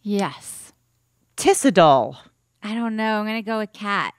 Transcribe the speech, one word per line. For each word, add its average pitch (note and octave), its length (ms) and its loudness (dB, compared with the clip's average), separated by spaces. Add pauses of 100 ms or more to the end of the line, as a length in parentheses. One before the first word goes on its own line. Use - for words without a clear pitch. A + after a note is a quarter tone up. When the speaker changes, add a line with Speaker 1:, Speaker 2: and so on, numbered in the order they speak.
Speaker 1:
Yes. G3 680 -6 (640)
Speaker 2:
Tissadol. E3 800 4 (460)
Speaker 1:
I G#3+ 120 -8
don't A3+ 220 -4
know. A3 240 -2
I'm G#3+ 60 -6
gonna A3 160 -6
go A3 160 -6
with G#3 140 -8
cat. G3 460 -6